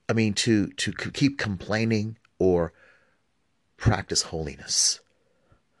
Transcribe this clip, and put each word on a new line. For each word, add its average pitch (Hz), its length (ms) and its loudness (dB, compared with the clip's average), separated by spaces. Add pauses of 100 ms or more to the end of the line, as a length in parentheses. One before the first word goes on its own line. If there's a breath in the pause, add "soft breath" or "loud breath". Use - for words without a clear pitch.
I 117 40 0
mean, 110 200 2
to, 104 340 2
to - 320 -6
c-, 92 120 -8
keep 139 260 0
complaining 107 800 -2 (200)
or 87 360 2 (1040 soft breath)
practice 98 460 0
holiness? - 760 -2 (800)